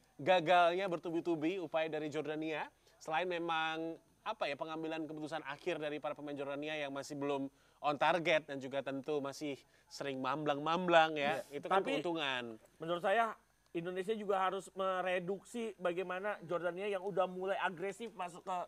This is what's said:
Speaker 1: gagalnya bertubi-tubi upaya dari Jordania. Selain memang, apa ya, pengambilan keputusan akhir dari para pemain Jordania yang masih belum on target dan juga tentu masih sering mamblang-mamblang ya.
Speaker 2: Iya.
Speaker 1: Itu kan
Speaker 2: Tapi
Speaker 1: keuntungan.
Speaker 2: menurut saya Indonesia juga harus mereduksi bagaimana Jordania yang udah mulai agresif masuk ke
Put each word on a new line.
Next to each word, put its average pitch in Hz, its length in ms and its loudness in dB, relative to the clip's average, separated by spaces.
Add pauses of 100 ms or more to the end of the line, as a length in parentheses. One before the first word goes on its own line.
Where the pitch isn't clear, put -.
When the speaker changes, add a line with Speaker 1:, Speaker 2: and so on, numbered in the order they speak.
(140)
Speaker 1:
gagalnya 175 720 6
bertubi-tubi 170 720 0
upaya 160 320 -2
dari 156 160 -2
Jordania. 151 640 -4 (320)
Selain 160 240 0
memang, 165 720 -2 (240)
apa - 240 -4
ya, 143 80 -2
pengambilan 160 560 -6
keputusan 151 320 -8
akhir 147 400 -4
dari 151 160 -2
para 147 160 -4
pemain 143 240 -8
Jordania 143 400 -4
yang 139 160 -4
masih 139 240 -6
belum 139 320 0 (320)
on 147 160 2
target 156 480 4
dan 139 160 -6
juga 135 160 -2
tentu 135 400 -2
masih 139 400 -4 (320)
sering 135 320 -6
mamblang-mamblang 156 960 4
ya. 147 240 2
Speaker 2:
Iya. 143 160 -10
Speaker 1:
Itu 175 80 -10
kan 185 160 4
Speaker 2:
Tapi 262 160 0
Speaker 1:
keuntungan. 131 640 -2 (160)
Speaker 2:
menurut 165 240 -2
saya 214 320 4 (420)
Indonesia 180 400 -2
juga 202 240 0
harus 190 320 -2
mereduksi 190 1040 -2
bagaimana 180 720 -4
Jordania 175 400 -2
yang 190 160 -4
udah 185 240 2
mulai 185 320 -2
agresif 190 560 -4
masuk 175 240 -8
ke 185 160 -6 (120)